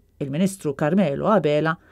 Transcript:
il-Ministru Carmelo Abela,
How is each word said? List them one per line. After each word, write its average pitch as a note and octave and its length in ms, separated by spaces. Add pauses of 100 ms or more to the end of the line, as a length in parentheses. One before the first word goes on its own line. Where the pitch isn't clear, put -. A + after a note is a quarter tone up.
(200)
il-Ministru D3+ 560
Carmelo D#3 560
Abela, D#3 420 (180)